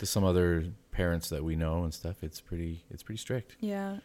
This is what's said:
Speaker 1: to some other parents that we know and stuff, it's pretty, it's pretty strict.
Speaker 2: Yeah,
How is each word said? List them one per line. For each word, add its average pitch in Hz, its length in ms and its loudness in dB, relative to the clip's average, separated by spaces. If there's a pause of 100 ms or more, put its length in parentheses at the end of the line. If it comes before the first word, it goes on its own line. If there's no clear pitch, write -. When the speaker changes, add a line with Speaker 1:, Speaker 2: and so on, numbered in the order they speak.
Speaker 1:
to - 60 -4
some 101 180 4
other 87 420 6 (240)
parents 85 400 0
that 76 120 -4
we 80 140 0
know 80 280 0
and 80 100 -2
stuff, - 280 -8
it's - 180 -8
pretty, 85 500 -6
it's - 120 -14
pretty 110 160 -10
strict. - 420 -6
Speaker 2:
Yeah, 196 440 -4